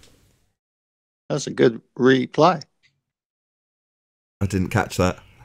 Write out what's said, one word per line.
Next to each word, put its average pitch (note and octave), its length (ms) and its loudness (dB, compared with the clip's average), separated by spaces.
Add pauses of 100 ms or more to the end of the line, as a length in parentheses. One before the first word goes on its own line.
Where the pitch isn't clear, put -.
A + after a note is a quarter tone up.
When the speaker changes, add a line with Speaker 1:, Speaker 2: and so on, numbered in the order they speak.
(1300)
Speaker 1:
That's D3+ 180 -6
a - 40 -10
good B2 300 0 (140)
reply. C3 680 2 (1800)
Speaker 2:
I G2+ 40 -4
didn't F#2 240 -4
catch - 280 -4
that. F2+ 220 0 (260)